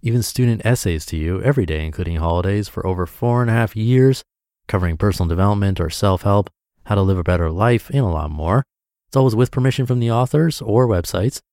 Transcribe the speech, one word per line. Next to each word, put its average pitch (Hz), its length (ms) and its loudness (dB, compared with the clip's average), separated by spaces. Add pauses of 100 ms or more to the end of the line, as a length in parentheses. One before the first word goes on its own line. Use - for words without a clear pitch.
even 117 220 0
student 117 420 0
essays 98 400 0
to 80 140 -6
you 85 240 -2
every 131 240 0
day, 78 180 -4
including 82 320 -6
holidays, 90 500 0
for - 200 -8
over 90 180 -2
four 120 380 0
and 117 80 0
a 113 40 2
half 113 220 0
years, 127 480 2 (420)
covering 87 300 0
personal 95 320 0
development 98 520 0
or 80 100 -2
self-help, 101 580 0 (380)
how 107 80 -2
to 101 80 2
live 95 160 2
a 87 40 -2
better 85 280 0
life, 107 400 0
and 135 80 0
a 135 80 2
lot 78 240 -2
more. 82 340 0 (440)
It's - 100 -2
always 131 180 4
with 123 140 2
permission 131 340 0
from 123 160 0
the 117 100 0
authors 147 520 0
or 113 260 2
websites. 95 540 -2 (100)